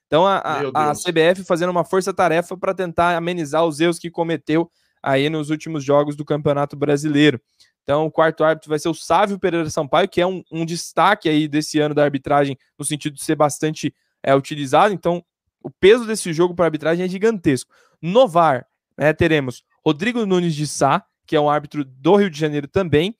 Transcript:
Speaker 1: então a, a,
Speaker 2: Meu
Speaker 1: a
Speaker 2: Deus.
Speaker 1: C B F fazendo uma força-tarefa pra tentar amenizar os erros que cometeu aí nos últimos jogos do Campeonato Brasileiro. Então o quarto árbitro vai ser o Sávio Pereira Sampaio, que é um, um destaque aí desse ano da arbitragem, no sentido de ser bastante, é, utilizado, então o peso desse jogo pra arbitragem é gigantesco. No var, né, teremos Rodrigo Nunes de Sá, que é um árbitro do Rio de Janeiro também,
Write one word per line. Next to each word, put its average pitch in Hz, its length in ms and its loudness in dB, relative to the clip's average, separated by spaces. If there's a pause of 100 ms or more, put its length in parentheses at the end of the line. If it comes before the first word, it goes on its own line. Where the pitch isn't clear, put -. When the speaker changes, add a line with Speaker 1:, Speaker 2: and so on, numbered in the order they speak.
Speaker 1:
então 160 200 2
a, 196 120 0
a, 147 220 -6
Speaker 2:
Meu 139 140 -6
Speaker 1:
a 151 120 0
Speaker 2:
Deus. 147 160 -4
Speaker 1:
C 180 100 -4
B 160 80 2
F 185 240 2
fazendo 180 260 -2
uma 175 140 -2
força-tarefa 180 720 -2
pra 190 180 -4
tentar 175 420 0
amenizar 170 480 -2
os 151 140 -2
erros 170 200 0
que 170 120 -12
cometeu 165 580 -2 (340)
aí 139 260 0
nos 156 220 -4
últimos 156 340 -6
jogos 143 320 2
do 147 80 -10
Campeonato 147 500 -2
Brasileiro. 143 640 2 (440)
Então 151 240 -2
o 156 40 -8
quarto 160 320 0
árbitro 156 280 0
vai 156 80 0
ser 160 100 -4
o 160 60 -2
Sávio 196 440 0
Pereira 170 300 -2
Sampaio, 160 400 0
que 180 140 0
é 175 40 2
um, 185 240 -6
um 160 140 -6
destaque 170 640 0
aí 156 180 2
desse 151 320 -2
ano 151 160 0
da 147 80 2
arbitragem, 143 540 0 (220)
no 147 80 -10
sentido 151 280 -6
de - 80 -16
ser 156 120 -2
bastante, 151 600 -2 (280)
é, 135 120 2
utilizado, 147 600 2
então 175 280 -4 (400)
o 151 80 -12
peso 220 360 4
desse 208 260 -4
jogo 175 220 0
pra 175 100 0
arbitragem 160 400 -2
é 185 40 -4
gigantesco. 185 600 0 (300)
No 208 260 4
var, 160 400 2 (300)
né, 151 160 2
teremos 156 500 0 (220)
Rodrigo 214 400 -2
Nunes 180 300 0
de 151 120 -4
Sá, 143 380 0 (220)
que 160 100 -2
é 151 40 4
um 147 100 2
árbitro 147 340 -4
do 135 320 2
Rio 202 140 2
de 143 80 -12
Janeiro 147 280 -4
também, 175 540 0